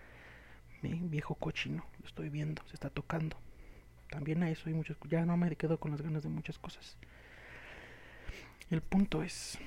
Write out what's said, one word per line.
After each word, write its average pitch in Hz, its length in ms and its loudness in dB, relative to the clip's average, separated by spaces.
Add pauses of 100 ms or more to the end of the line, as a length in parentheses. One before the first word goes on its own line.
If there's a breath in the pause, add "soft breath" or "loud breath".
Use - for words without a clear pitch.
(840 loud breath)
Mi 135 100 0
viejo 165 400 0
cochino, 156 500 -2 (160)
lo - 60 -14
estoy 156 240 -6
viendo, 151 380 -2
se - 80 -12
está - 160 -4
tocando. 160 440 0 (760 loud breath)
También 156 320 2
a 165 80 6
eso 160 180 -2
hay 160 60 2
muchas, 156 200 0 (140)
ya 165 160 6
no 170 100 6
me 175 200 6
quedo 160 240 4
con 151 100 0
las 147 140 0
ganas 156 180 2
de 156 80 -2
muchas 156 300 -4
cosas. - 380 -10 (1700 loud breath)
El 160 120 4
punto 190 420 6
es - 440 -4